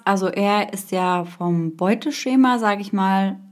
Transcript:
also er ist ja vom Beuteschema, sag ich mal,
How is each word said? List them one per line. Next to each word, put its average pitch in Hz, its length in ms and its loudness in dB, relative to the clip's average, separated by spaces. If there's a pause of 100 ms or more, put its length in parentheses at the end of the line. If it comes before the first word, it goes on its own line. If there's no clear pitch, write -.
also 190 220 2
er 202 440 0
ist 196 200 -10
ja 180 340 0
vom 175 500 -2
Beuteschema, 247 840 0
sag 208 200 0
ich 202 140 -8
mal, 190 460 0 (120)